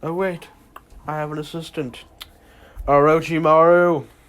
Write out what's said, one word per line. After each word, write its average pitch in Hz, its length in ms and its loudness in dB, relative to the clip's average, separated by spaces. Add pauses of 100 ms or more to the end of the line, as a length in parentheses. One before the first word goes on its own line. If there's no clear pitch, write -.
Oh, 156 120 -8
wait. 180 340 -6 (600)
I 151 100 -8
have 151 140 -8
an 151 60 -10
assistant. 151 680 -10 (800)
Orochimaru. 160 1160 2 (240)